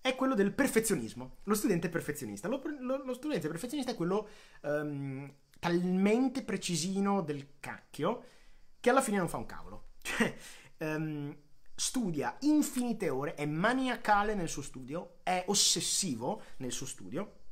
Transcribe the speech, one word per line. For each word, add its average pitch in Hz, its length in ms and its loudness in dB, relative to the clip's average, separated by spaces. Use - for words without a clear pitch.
è 262 140 2
quello 262 200 2
del 196 180 4
perfezionismo, 170 920 0
lo 202 100 2
studente 190 340 2
perfezionista. 139 600 -4
Lo, 269 120 -2
lo, 262 220 -2
lo 254 120 -4
studente 247 340 -2
perfezionista 240 440 -4
è - 20 -2
quello, 190 340 0
ehm, 143 720 -4
talmente 190 800 4
precisino 196 800 0
del 143 400 -6
cacchio 143 640 -4
che 240 100 6
alla 269 120 6
fine 202 160 2
non 170 100 2
fa - 80 -4
un 107 100 -4
cavolo. 92 380 -10
<laughs> - 80 -6
Cioè, - 240 2
ehm, 156 580 -4
studia - 680 -2
infinite 247 680 4
ore, 139 240 -2
è 147 100 -4
maniacale 214 920 2
nel 190 140 0
suo - 140 -4
studio, 135 600 -8
è 180 240 2
ossessivo 175 960 2
nel 127 160 -4
suo - 140 -4
studio 147 540 -8